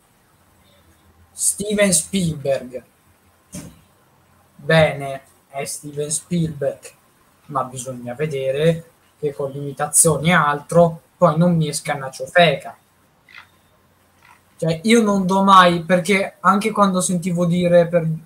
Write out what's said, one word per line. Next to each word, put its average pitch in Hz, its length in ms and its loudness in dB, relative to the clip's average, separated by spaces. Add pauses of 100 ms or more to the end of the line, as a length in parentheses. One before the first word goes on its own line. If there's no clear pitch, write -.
(1300)
Steven 202 640 -2
Spielberg. 135 920 -4 (1700)
Bene, 143 680 0 (260)
è 139 160 -10
Steven 147 480 -10
Spielberg, 156 800 -4 (560)
ma 135 160 -4
bisogna 123 500 -12
vedere 147 720 -2 (300)
che 143 160 -6
con 139 180 -8
limitazioni 147 760 -2
e 180 40 2
altro 160 680 2 (160)
poi 156 200 2
non 175 180 2
mi 156 120 0
esca 143 280 -6
una 135 140 -10
ciofeca. 139 680 0 (1800)
Cioè, 160 260 -2
io 226 180 4
non 202 240 0
do 190 180 2
mai, 180 400 6
perché 185 560 0
anche 202 320 2
quando 190 300 2
sentivo 175 440 -2
dire 175 420 4
per, 165 200 0 (180)